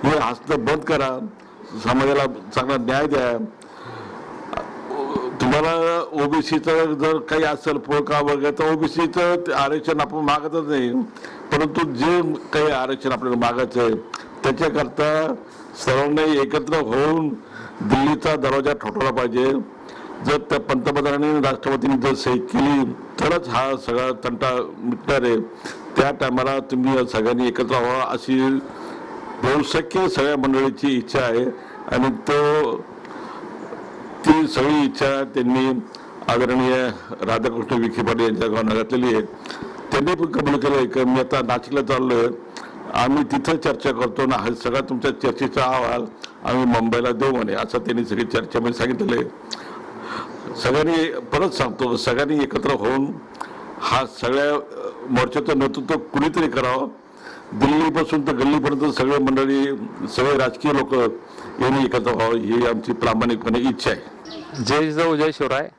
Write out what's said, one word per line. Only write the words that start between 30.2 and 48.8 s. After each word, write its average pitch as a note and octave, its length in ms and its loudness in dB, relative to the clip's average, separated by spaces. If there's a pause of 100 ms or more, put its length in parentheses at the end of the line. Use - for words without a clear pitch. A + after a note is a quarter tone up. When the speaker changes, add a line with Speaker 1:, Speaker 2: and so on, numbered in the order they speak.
Speaker 1:
मंडळीची C3+ 600 2
इच्छा A#2+ 220 0
आहे A#2+ 260 2 (500)
आणि B2+ 140 4
तो, D3 680 2 (1500)
ती D#3 220 6
सगळी D3 380 4
इच्छा C#3 380 0
त्यांनी C3 460 2 (600)
आदरणीय B2+ 580 4 (320)
राधाकृष्ण A2+ 600 0
विखे A2+ 180 0
पाटील A2+ 200 2
यांच्या A2+ 260 2
गावाला A2 280 2
घातलेली B2 300 2
आहे. A2 160 4 (680)
त्यांनी D3 240 2
पण E3 100 0
कबूल D3 340 0
केलं C#3 160 2
आहे C3 100 4
की C3 180 0
मी B2+ 160 4
आता C3 220 0
नाशिकला B2 400 0
चाललो B2+ 340 2
आहे, A#2 120 4 (680)
आम्ही C#3 300 4
तिथं C#3 340 0
चर्चा C#3+ 340 0
करतो B2 340 0
ना, B2+ 100 2
हा A2 140 -2 (140)
सगळा B2 160 0
तुमच्या C3+ 420 -2
चर्चेचा C3 420 0
अहवाल A#2+ 420 0 (400)
आम्ही B2+ 200 2
मुंबईला A#2+ 460 2
देऊ C3 200 2
म्हणे, A2 220 0
असं A2+ 260 -2
त्यांनी A#2 260 0
सगळी A2 180 0
चर्चेमध्ये A#2 500 -2
सांगितलेलं B2 480 0